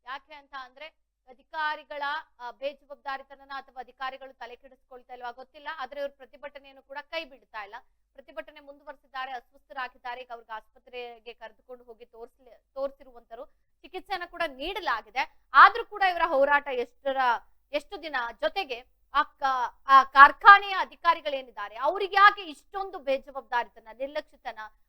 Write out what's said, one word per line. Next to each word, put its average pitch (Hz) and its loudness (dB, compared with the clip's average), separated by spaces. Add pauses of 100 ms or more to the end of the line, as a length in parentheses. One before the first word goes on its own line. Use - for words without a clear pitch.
ಯಾಕೆ 285 -16
ಅಂತ 285 -20
ಅಂದ್ರೆ 262 -20 (440)
ಅಧಿಕಾರಿಗಳ, 302 -8 (360)
ಆ, 240 -14
ಬೇಜವಾಬ್ದಾರಿತನನ 277 -12
ಅಥವಾ 262 -14
ಅಧಿಕಾರಿಗಳು 262 -12
ತಲೆ 240 -18
ಕೆಡಿಸ್ಕೊಳ್ತಾ 254 -20
ಇಲ್ವಾ 247 -12
ಗೊತ್ತಿಲ್ಲ. 262 -20 (100)
ಆದ್ರೆ 277 -12
ಇವ್ರ 277 -8
ಪ್ರತಿಭಟನೆಯನ್ನು 269 -20
ಕೂಡ 269 -16
ಕೈ 330 -10
ಬಿಡ್ತಾ 226 -18
ಇಲ್ಲ. 202 -18 (380)
ಪ್ರತಿಭಟನೆ 302 -18
ಮುಂದುವರೆಸಿದ್ದಾರೆ, 277 -14
ಅಸ್ವಸ್ಥರಾಗಿದ್ದಾರೆ. 254 -12
ಈಗ 247 -16
ಅವ್ರಿಗೆ 226 -16
ಆಸ್ಪತ್ರೆಗೆ 240 -16
ಕರೆದುಕೊಂಡು 233 -20
ಹೋಗಿ 240 -20
ತೋರ್ಸ್ಲಿ-, 233 -20
ತೋರ್ಸಿರುವಂತರು, 269 -10 (360)
ಚಿಕಿತ್ಸೆನ 359 -10
ಕೂಡ 349 -10
ನೀಡಲಾಗಿದೆ. 277 -6 (160)
ಆದ್ರೂ 392 8
ಕೂಡ 415 -8
ಇವರ 349 0
ಹೋರಾಟ 285 2
ಎಷ್ಟರ, 262 -6 (540)
ಎಷ್ಟು 294 -8
ದಿನ? 302 -10 (260)
ಜೊತೆಗೆ 285 -6 (160)
ಆ 285 2
ಕ-, 262 -4 (140)
ಆ 269 10
ಕಾರ್ಖಾನೆಯ 381 8
ಅಧಿಕಾರಿಗಳೇನಿದ್ದಾರೆ 269 -6
ಅವ್ರಿಗೆ 359 -2
ಯಾಕೆ 403 6
ಇಷ್ಟೊಂದು 381 -12
ಬೇಜವಾಬ್ದಾರಿತನ, 254 -6 (100)
ನಿರ್ಲಕ್ಷ್ಯತನ? 277 -10 (300)